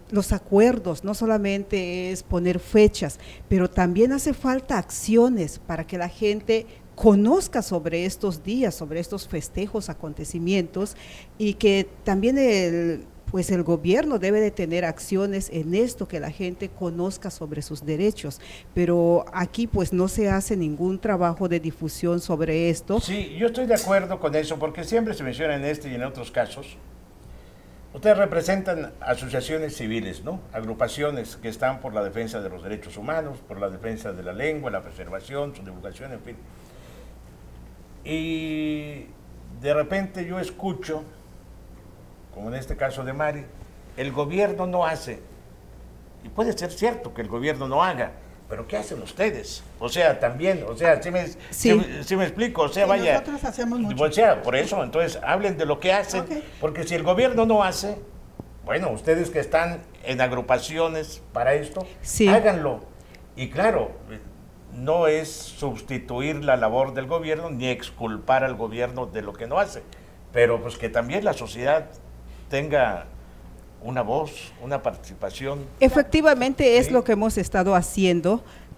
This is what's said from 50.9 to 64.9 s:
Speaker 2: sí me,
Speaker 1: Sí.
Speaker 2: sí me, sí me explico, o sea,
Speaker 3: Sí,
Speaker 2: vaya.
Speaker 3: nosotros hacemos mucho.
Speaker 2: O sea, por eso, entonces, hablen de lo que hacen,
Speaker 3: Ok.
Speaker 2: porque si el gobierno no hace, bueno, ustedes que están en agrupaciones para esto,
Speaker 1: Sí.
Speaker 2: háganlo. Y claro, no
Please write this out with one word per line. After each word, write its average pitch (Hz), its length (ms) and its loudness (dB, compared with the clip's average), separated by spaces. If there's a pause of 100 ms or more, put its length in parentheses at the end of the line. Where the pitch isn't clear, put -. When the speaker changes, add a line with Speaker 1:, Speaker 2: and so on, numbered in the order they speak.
Speaker 2:
sí 175 80 -6
me, 175 160 0
Speaker 1:
Sí. 175 100 -12 (140)
Speaker 2:
sí 226 240 6
me, 147 300 2
sí 190 120 0
me 190 80 2
explico, 214 380 0
o 147 60 4
sea, 196 160 2
Speaker 3:
Sí, 185 40 6
Speaker 2:
vaya. 185 240 4
Speaker 3:
nosotros 277 320 0
hacemos 240 340 -2
mucho. 202 240 -2
Speaker 2:
O 151 100 4
sea, 202 300 6
por 127 140 0
eso, 175 260 0
entonces, 151 400 0
hablen 185 340 2
de 151 100 -2
lo 143 120 0
que 185 140 2
hacen, 196 300 0
Speaker 3:
Ok. 170 100 -8 (280)
Speaker 2:
porque 160 240 -2
si 170 100 -2
el 165 80 -2
gobierno 226 440 4
no 214 160 6
hace, 196 360 -2 (640)
bueno, 160 260 -2
ustedes 160 400 2
que 156 80 -2
están 165 440 0 (220)
en 127 160 -2
agrupaciones 156 1040 0 (100)
para 123 220 2
esto, 151 320 -4 (160)
Speaker 1:
Sí. - 260 4
Speaker 2:
háganlo. 180 520 4 (560)
Y 127 140 -8
claro, 170 420 2 (840)
no 156 320 2